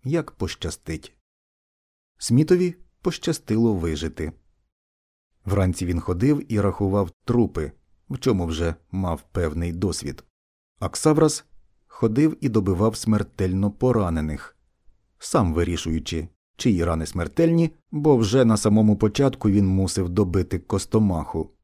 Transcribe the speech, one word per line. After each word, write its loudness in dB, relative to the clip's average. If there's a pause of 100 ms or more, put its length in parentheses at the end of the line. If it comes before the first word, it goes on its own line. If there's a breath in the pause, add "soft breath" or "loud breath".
Як -2
пощастить. -10 (1000)
Смітові 2 (260)
пощастило -2
вижити. -6 (1120)
Вранці 0
він -2
ходив 0
і 0
рахував 0 (140)
трупи, 0 (380)
в -8
чому 0
вже -2 (160)
мав -4 (100)
певний -4
досвід. -6 (540)
А -6
Ксаврас 2 (520)
ходив 2
і -2
добивав 2
смертельно 0
поранених, -2 (640)
сам 0
вирішуючи, -4 (280)
чиї 2
рани -2
смертельні, 0 (200)
бо 2
вже 4
на 6
самому 4
початку 0
він 4
мусив 0
добити 0
Костомаху. -2 (140)